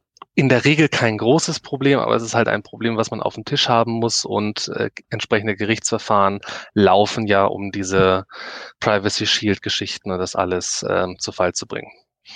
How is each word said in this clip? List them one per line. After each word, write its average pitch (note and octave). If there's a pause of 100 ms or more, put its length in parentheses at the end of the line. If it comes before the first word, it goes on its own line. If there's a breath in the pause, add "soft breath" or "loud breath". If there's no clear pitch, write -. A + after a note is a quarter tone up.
(340)
in C3+
der B2
Regel D3+
kein A2
großes C#3+
Problem, C3+
aber A2+
es A#2
ist A2
halt A#2
ein G#2+
Problem, A2
was A2+
man -
auf -
dem A2+
Tisch -
haben A#2
muss A2+
und, G#2+
äh, G#2+ (200)
entsprechende G#2+
Gerichtsverfahren G2+ (340 loud breath)
laufen G#2
ja, G2
um G2
diese F#2+ (540 loud breath)
Privacy G#2
Shield -
Geschichten -
und F#2
das F2+
alles, F2+
ähm, F#2
zu -
Fall F2+
zu -
bringen. - (440 loud breath)